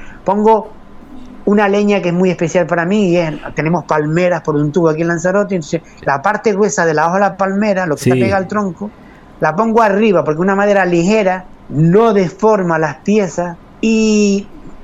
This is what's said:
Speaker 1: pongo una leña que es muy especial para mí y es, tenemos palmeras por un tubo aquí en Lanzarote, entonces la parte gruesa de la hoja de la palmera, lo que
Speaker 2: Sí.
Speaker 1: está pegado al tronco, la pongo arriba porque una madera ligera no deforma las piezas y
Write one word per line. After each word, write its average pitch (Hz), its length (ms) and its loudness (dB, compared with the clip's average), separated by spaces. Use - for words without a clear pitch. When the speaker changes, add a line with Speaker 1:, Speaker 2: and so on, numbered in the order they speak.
Speaker 1:
pongo 208 460 2
una 202 220 2
leña 202 320 2
que 175 80 -2
es 170 60 0
muy 185 160 2
especial 175 360 0
para 170 200 -2
mí 196 240 2
y 170 80 2
es, 156 160 -2
tenemos 156 300 -2
palmeras 160 580 0
por 151 140 -2
un 147 160 0
tubo 165 160 2
aquí 156 140 -2
en 170 60 0
Lanzarote, 185 480 -2
entonces 160 260 -6
la 135 160 -2
parte 208 300 -2
gruesa 190 340 0
de 156 80 2
la 151 120 2
hoja 170 100 -2
de 202 40 0
la 190 160 0
palmera, 196 500 0
lo 147 100 -2
que - 80 -12
Speaker 2:
Sí. 123 60 2
Speaker 1:
está 127 140 2
pegado 196 180 0
al 185 60 -8
tronco, 202 420 -6
la 156 140 0
pongo 226 280 2
arriba 196 420 2
porque 156 160 -2
una 190 140 0
madera 196 320 2
ligera 185 580 0
no 175 460 4
deforma 190 640 0
las 156 200 -4
piezas 175 580 -2
y 214 640 2